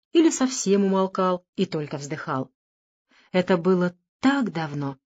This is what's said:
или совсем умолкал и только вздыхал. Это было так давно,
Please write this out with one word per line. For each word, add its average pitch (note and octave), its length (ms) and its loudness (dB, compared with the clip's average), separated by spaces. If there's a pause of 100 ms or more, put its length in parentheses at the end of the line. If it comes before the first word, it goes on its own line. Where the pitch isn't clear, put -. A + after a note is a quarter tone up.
(140)
или D#4+ 160 6
совсем G3+ 560 0
умолкал F#3+ 600 0 (100)
и F#3+ 100 0
только D#3 320 -6
вздыхал. C#3 540 -6 (800)
Это F#3 260 2
было F3 380 2 (240)
так C4 340 0
давно, C#3+ 440 -6 (200)